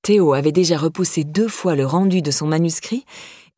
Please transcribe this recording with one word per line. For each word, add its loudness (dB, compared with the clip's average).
Théo 4
avait 2
déjà 2
repoussé -2
deux 0
fois -2
le 0
rendu 2
de -2
son -2
manuscrit -2